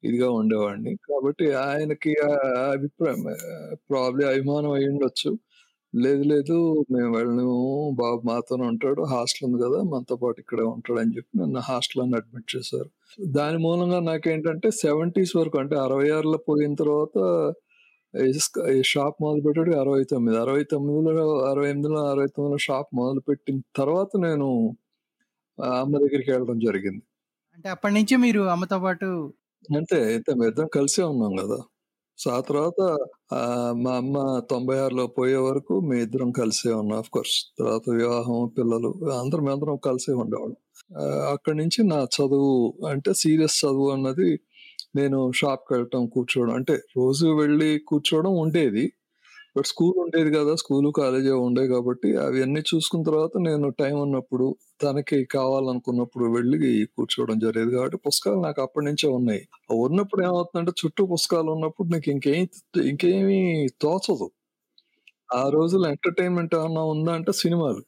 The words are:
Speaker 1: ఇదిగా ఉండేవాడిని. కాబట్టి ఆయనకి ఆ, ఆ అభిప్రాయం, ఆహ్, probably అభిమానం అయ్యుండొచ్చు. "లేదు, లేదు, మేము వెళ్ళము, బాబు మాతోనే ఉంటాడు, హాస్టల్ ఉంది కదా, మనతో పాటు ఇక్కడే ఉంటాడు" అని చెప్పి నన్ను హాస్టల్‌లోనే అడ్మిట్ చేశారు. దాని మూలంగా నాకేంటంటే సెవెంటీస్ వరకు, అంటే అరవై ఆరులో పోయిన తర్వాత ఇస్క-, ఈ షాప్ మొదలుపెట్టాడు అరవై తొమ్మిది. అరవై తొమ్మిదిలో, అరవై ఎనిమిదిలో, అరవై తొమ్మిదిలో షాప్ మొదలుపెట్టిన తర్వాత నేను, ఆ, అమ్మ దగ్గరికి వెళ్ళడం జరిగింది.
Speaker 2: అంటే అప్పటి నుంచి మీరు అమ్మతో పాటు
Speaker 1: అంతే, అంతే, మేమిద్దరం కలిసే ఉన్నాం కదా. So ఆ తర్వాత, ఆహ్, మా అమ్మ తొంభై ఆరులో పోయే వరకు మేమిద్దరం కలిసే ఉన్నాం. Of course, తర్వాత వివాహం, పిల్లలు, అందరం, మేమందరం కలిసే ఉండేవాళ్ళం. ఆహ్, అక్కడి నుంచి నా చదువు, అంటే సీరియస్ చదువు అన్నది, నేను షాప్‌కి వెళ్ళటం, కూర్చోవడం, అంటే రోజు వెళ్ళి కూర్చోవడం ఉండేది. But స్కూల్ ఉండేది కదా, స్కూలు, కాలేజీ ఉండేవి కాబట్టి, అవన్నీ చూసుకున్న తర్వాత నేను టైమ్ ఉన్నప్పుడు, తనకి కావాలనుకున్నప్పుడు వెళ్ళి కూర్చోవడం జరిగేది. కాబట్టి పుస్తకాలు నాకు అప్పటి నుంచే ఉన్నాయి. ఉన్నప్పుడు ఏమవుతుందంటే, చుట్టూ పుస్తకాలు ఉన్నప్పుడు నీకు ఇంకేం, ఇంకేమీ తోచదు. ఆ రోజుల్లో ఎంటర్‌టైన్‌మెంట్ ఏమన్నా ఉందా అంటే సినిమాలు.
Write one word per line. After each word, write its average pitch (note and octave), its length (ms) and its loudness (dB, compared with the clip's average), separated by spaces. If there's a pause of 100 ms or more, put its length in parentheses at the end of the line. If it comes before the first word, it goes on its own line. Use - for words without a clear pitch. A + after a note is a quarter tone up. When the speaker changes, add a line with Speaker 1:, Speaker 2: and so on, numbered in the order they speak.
Speaker 1:
ఇదిగా A#2+ 280 0
ఉండేవాడిని. A2 640 0
కాబట్టి C#3+ 580 -2
ఆయనకి D3 640 -2 (100)
ఆ, D3 60 2 (260)
ఆ C3+ 140 0
అభిప్రాయం, C#3 560 -4
ఆహ్, - 480 -12 (160)
probably C3 340 0
అభిమానం C#3+ 460 0
అయ్యుండొచ్చు. C#3 680 0 (580)
"లేదు, C#3 280 2
లేదు, D3+ 680 2
మేము A#2+ 260 0
వెళ్ళము, B2 760 0
బాబు A#2+ 320 -2
మాతోనే A#2+ 380 -2
ఉంటాడు, C3 380 0
హాస్టల్ C3 480 -2
ఉంది B2 140 0
కదా, C#3+ 200 0
మనతో C3 320 -4
పాటు A#2+ 240 -4
ఇక్కడే A2+ 240 -4
ఉంటాడు" A#2 360 -4
అని A2+ 180 0
చెప్పి F#3 220 -4
నన్ను C#3 200 -2
హాస్టల్‌లోనే B2+ 580 -2
అడ్మిట్ A#2 380 -10
చేశారు. B2+ 340 -8 (380)
దాని D3 300 0
మూలంగా F3 420 0
నాకేంటంటే D#3+ 720 -2
సెవెంటీస్ E3+ 640 0
వరకు, D#3 240 2
అంటే C#3+ 160 -2
అరవై C#3 340 2
ఆరులో D#3 280 2
పోయిన D3 360 0
తర్వాత D3+ 420 0 (1000)
ఇస్క-, D3 520 0
ఈ C3+ 160 4
షాప్ D3 360 0
మొదలుపెట్టాడు D3+ 540 2
అరవై C3+ 280 4
తొమ్మిది. A#2 340 2
అరవై C3+ 260 2
తొమ్మిదిలో, D#3 760 2
అరవై C#3 300 2
ఎనిమిదిలో, D3 360 -2
అరవై C#3 220 2
తొమ్మిదిలో C#3+ 300 -2
షాప్ C#3 360 -4
మొదలుపెట్టిన C3+ 680 -2 (140)
తర్వాత E3 340 0 (100)
నేను, C3+ 580 0 (840)
ఆ, B2+ 180 -2
అమ్మ C#3+ 180 0
దగ్గరికి C#3 340 2
వెళ్ళడం B2 280 0
జరిగింది. G2+ 420 -2 (540)
Speaker 2:
అంటే E3+ 140 -12
అప్పటి G3+ 240 -2
నుంచి G#3+ 220 4
మీరు A#3+ 260 4
అమ్మతో F#3 380 0
పాటు F3+ 540 -4 (420)
Speaker 1:
అంతే, C#3+ 400 2
అంతే, A#2 180 -2
మేమిద్దరం A#2+ 420 0
కలిసే C#3+ 280 2
ఉన్నాం A#2+ 320 0
కదా. F#2+ 220 -4 (600)
So C#3 120 -2
ఆ B2 80 -2
తర్వాత, D3+ 420 -2 (520)
ఆహ్, A#2+ 440 -2
మా B2+ 180 -2
అమ్మ C3+ 540 -2
తొంభై C3 300 0
ఆరులో B2+ 280 -2
పోయే B2+ 280 0
వరకు C3+ 440 0
మేమిద్దరం B2 520 0
కలిసే A#2 420 -2
ఉన్నాం. G#2+ 260 -2
Of A2+ 60 -8
course, - 540 -4
తర్వాత A2+ 300 -2
వివాహం, A#2+ 680 0
పిల్లలు, B2+ 540 -2
అందరం, C#3 320 -2
మేమందరం C#3+ 340 -2
కలిసే B2+ 340 -2
ఉండేవాళ్ళం. A#2 460 -4 (400)
ఆహ్, C#3+ 340 -2
అక్కడి D3+ 260 -2
నుంచి E3 260 0
నా D#3+ 200 4
చదువు, C3+ 680 2 (140)
అంటే C#3+ 260 0
సీరియస్ D#3 520 2
చదువు C#3 260 2
అన్నది, C3+ 480 0 (560)
నేను C3+ 400 2
షాప్‌కి C#3 380 -2
వెళ్ళటం, B2 340 0
కూర్చోవడం, A#2+ 460 0
అంటే B2+ 200 0 (240)
రోజు C#3 300 2
వెళ్ళి D3+ 520 2
కూర్చోవడం D#3+ 560 0
ఉండేది. D#3 580 0 (640)
But C#3 100 -2
స్కూల్ F3+ 320 2
ఉండేది D#3+ 380 2
కదా, D3+ 180 2
స్కూలు, C#3+ 340 2
కాలేజీ C3+ 400 2
ఉండేవి B2 380 2
కాబట్టి, B2 500 0
అవన్నీ C3 420 0
చూసుకున్న D#3+ 440 -2
తర్వాత D#3 340 0
నేను D3+ 320 0
టైమ్ C#3+ 300 0
ఉన్నప్పుడు, C3 560 0 (280)
తనకి C#3 420 0
కావాలనుకున్నప్పుడు B2+ 1000 0
వెళ్ళి A#2+ 600 2
కూర్చోవడం A#2 540 -2
జరిగేది. A2+ 320 0
కాబట్టి B2+ 260 -2
పుస్తకాలు G3 440 0
నాకు D3+ 200 -2
అప్పటి D3 240 -4
నుంచే D3 240 0
ఉన్నాయి. B2 380 -2 (240)
ఉన్నప్పుడు F3+ 520 0
ఏమవుతుందంటే, F3 480 -2
చుట్టూ F3 340 -2
పుస్తకాలు E3 460 0
ఉన్నప్పుడు D#3+ 360 -4
నీకు E3 220 -2
ఇంకేం, C#3+ 380 0 (340)
ఇంకేమీ F3+ 840 2 (140)
తోచదు. D#3+ 500 -2 (1000)
ఆ C3 160 0
రోజుల్లో E3 400 2
ఎంటర్‌టైన్‌మెంట్ F3 640 0
ఏమన్నా D#3+ 280 0
ఉందా D#3 300 0
అంటే E3 180 -2
సినిమాలు. E3 560 0